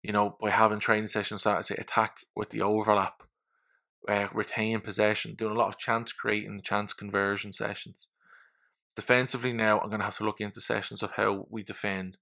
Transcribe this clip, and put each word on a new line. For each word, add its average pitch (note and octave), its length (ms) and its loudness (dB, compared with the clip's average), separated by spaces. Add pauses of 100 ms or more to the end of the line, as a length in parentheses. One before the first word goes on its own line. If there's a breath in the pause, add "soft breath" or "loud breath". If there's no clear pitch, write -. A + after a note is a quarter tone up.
You G#2+ 80 -4
know, G#2 300 4
by G#2+ 80 2
having G#2+ 300 6
training G#2+ 280 2
sessions G#2 360 -4
that G#2 140 4
I E2 40 0
say - 140 -4
attack - 420 0 (180)
with G#2+ 140 -4
the A2 120 -4
overlap, G#2 640 2 (840)
uh, G2+ 260 2
retain A2 460 0
possession, G#2+ 560 0
doing G#2+ 180 -4
a A2+ 60 0
lot A2 80 4
of G2 100 -6
chance A#2 360 -2
creating, G#2 500 -4
chance G#2 300 -2
conversion G2+ 580 -2
sessions. - 560 -8 (880 soft breath)
Defensively B2 560 2
now, A2 280 4
I'm G#2+ 100 -4
gonna G#2 160 -2
have G#2 120 -6
to - 60 -4
look G#2+ 160 -2
into G#2 220 -8
sessions G#2+ 420 -4
of G2+ 80 -6
how G2+ 380 0
we A2 140 -8
defend F#2+ 580 -6